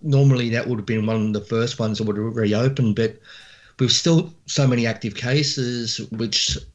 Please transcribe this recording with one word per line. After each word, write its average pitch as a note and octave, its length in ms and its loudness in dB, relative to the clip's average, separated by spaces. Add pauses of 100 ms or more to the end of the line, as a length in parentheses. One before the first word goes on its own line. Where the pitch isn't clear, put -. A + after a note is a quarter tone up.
normally C#3 480 4
that A#2 160 -2
would A#2+ 120 -2
have G2 80 -8
been A2 180 0
one A2 220 0
of A2 60 -2
the G#2 80 -2
first A2+ 380 -2
ones A2 200 -2
that A2 60 -4
would G#2 120 -2
have A2+ 200 -4
reopened, A2+ 600 2
but A2 220 0 (600)
we've B2 140 2
still E3 400 2 (140)
so C#3 200 0
many A#2+ 200 2
active A2 280 -4
cases, B2 840 -2 (140)
which, A2 440 -2 (180)